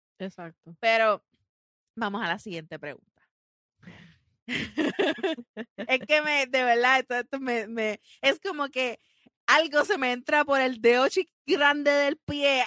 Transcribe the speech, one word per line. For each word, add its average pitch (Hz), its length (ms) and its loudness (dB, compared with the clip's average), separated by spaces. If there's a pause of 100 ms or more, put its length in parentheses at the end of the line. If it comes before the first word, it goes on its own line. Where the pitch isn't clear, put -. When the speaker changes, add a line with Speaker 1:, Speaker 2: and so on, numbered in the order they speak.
(200)
Speaker 1:
Exacto. 170 600 -14
Speaker 2:
Pero 226 440 2 (720)
vamos 214 280 -6
a 185 60 -4
la 185 100 -4
siguiente 160 400 -12
pregunta. - 500 -16 (1160)
<laughs> 294 880 -2 (500)
Es 254 200 0
que 302 140 2
me, 294 260 0
de 254 160 0
verdad, 247 360 4
esto, 254 160 -4
esto 247 240 -6
me, 240 280 -4
me, 220 340 -4 (200)
es 277 180 0
como 294 300 -6
que 254 300 -6 (480)
algo 294 380 4
se 381 120 0
me 262 140 0
entra 294 340 0
por 277 160 2
el 254 200 -2
dedo 240 280 4
chi-, - 200 -2 (160)
grande 285 460 2
del 285 260 2
pie 285 500 0